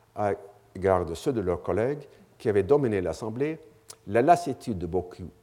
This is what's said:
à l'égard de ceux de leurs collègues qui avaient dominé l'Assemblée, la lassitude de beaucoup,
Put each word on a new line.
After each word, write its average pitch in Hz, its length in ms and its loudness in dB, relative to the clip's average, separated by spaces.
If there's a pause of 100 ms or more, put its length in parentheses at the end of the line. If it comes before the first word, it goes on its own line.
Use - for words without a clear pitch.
(160)
à 104 160 0 (420)
l'égard 92 320 2
de 82 80 -6
ceux 139 200 -2
de 110 80 -2
leurs 90 200 0
collègues 123 460 -2 (300)
qui - 100 -6
avaient 101 160 4
dominé 113 380 2
l'Assemblée, 113 580 -4 (480)
la 104 140 2
lassitude 139 560 2
de 87 100 -6
beaucoup, 87 360 -6 (200)